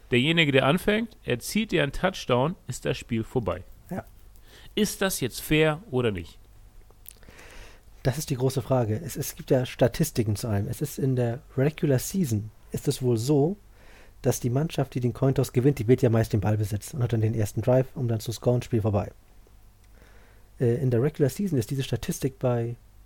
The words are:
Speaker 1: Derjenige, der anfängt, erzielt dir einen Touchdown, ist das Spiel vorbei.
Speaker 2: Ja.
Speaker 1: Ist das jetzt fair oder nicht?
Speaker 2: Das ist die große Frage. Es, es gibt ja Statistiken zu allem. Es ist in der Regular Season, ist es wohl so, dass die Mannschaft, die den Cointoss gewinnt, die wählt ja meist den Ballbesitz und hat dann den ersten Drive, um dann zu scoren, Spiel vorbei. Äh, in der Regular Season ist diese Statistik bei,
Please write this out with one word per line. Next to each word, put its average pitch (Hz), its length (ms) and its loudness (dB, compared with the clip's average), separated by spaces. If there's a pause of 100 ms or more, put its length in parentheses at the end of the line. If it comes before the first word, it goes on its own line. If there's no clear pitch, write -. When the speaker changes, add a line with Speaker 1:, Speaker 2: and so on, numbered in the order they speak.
(120)
Speaker 1:
Derjenige, 147 420 4
der 131 120 6
anfängt, 208 580 2
erzielt 208 480 -4
dir 160 120 2
einen 139 80 -2
Touchdown, 156 640 0 (120)
ist - 180 -8
das - 120 -2
Spiel 113 260 -4
vorbei. 92 400 -4 (280)
Speaker 2:
Ja. 180 140 -10 (680)
Speaker 1:
Ist - 280 0
das 190 180 0
jetzt - 220 -4
fair 156 500 2
oder 123 200 2
nicht? 87 280 -8 (1600)
Speaker 2:
Das 131 160 0
ist - 120 -8
die 131 80 -2
große 127 240 0
Frage. 120 420 0
Es, - 140 -10
es - 180 -6
gibt - 160 -4
ja 127 140 4
Statistiken 117 720 0
zu 123 100 -6
allem. 101 200 0
Es - 140 -6
ist - 160 -6
in 131 200 0
der 120 240 -2 (160)
Regular 135 420 2
Season, 113 500 -2 (220)
ist - 160 -4
es 143 140 -2
wohl 123 160 2
so, 147 400 2 (640)
dass 123 180 0
die 123 100 -2
Mannschaft, 139 460 -2
die 127 40 -2
den 120 140 -2
Cointoss 131 400 0
gewinnt, 113 260 2
die 107 80 -4
wählt 123 140 6
ja 123 80 4
meist 113 240 2
den 107 80 2
Ballbesitz 107 520 -2
und - 80 -4
hat 113 120 0
dann 113 80 0
den 110 120 2
ersten 110 280 -2
Drive, 127 340 4
um 123 140 -2
dann 113 100 0
zu 117 140 -8
scoren, 123 280 2
Spiel 117 200 0
vorbei. 104 300 0 (1500)
Äh, 120 160 4
in 135 160 0
der 117 100 2
Regular 147 280 2
Season 190 280 -2
ist 113 140 -2
diese 135 120 -2
Statistik - 540 -4
bei, 120 380 -2 (300)